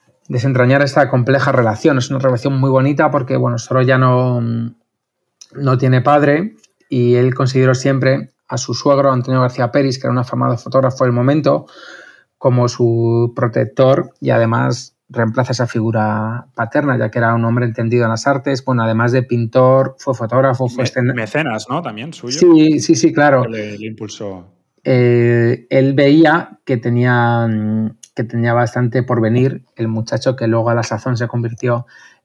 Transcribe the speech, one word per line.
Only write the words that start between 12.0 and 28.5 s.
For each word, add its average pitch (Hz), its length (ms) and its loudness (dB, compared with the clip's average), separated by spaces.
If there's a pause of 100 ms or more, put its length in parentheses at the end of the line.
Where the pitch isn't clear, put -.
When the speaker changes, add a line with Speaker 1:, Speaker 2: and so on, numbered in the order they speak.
Speaker 1:
como 123 320 0
su 117 680 0
protector 123 760 0 (100)
y 139 80 -2
además 120 680 -2 (140)
reemplaza 120 440 -2
esa 123 120 -2
figura 110 880 -4
paterna, 127 440 -2
ya 113 120 -2
que - 80 -8
era 117 160 2
un 117 120 0
hombre 117 200 0
entendido 113 380 0
en 113 80 0
las 113 160 -4
artes. 135 360 -2
Bueno, 123 200 0
además 113 280 0
de 127 120 2
pintor, 127 720 2
fue 139 160 -4
fotógrafo, 127 540 -2
fue 120 100 -8
Speaker 2:
Me-, 131 60 -2
Speaker 1:
escena- 123 300 -2
Speaker 2:
mecenas, 113 540 -4
¿no? 147 140 -6
También 127 320 -12
suyo. 123 260 -10
Speaker 1:
Sí, 156 400 6
sí, 160 160 2
sí, 165 160 2
claro. 143 320 4
Speaker 2:
Que 117 60 -4
le, 104 300 -8
le 107 80 -10
impulsó. 104 580 -12 (380)
Speaker 1:
Eh, 120 880 2
él 135 220 2
veía 151 680 4
que 131 140 -2
tenía, 120 720 0 (680)
que 139 80 -4
tenía 117 300 -2